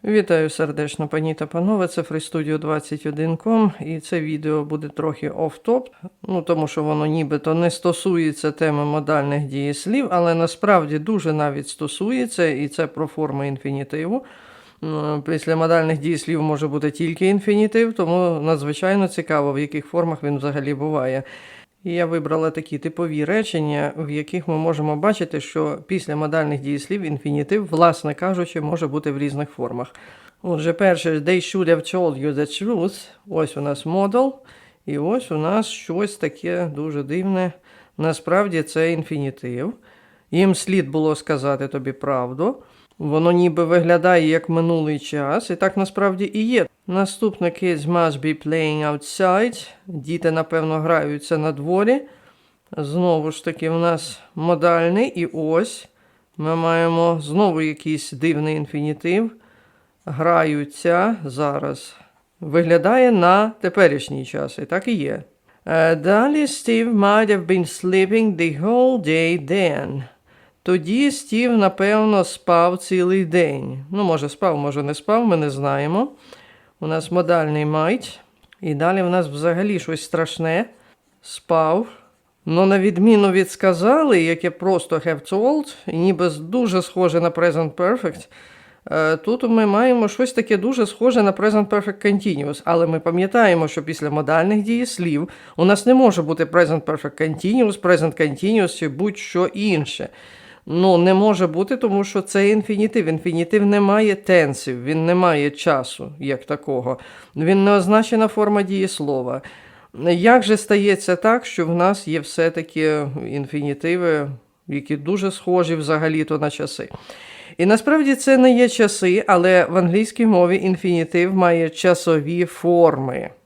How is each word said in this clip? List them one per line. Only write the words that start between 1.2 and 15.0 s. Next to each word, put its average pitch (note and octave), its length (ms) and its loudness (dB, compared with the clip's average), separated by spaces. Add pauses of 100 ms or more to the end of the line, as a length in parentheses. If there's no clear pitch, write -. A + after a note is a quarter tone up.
та D#3 120 -8
панове, F3+ 420 0
це E3+ 140 -4
Фрейстудіо D#3 560 -4
двадцять D3+ 480 -6
один D#3 300 -2
ком, A3 440 2
і D#3 200 -8
це E3+ 200 -4
відео D#3 440 -4
буде D3+ 240 -8
трохи D3+ 420 -6
оф-топ, A#3 560 -4 (360)
ну, F#3 200 -4
тому D#3 260 -2
що D#3 140 -6
воно D3+ 240 -2
нібито D3+ 480 -2
не E3+ 160 2
стосується E3 840 -2
теми D3 320 -2
модальних D3 600 -2
дієслів, C#3+ 680 -4
але F3 240 2
насправді E3 640 0
дуже D#3+ 340 -2
навіть C#3+ 360 -2
стосується, G3+ 800 -4
і C#3+ 200 -4
це D#3 180 -4
про D3+ 200 -6
форми C#3 420 -4
інфінітиву. C#3+ 760 -6 (580)
Ну, D3+ 440 -4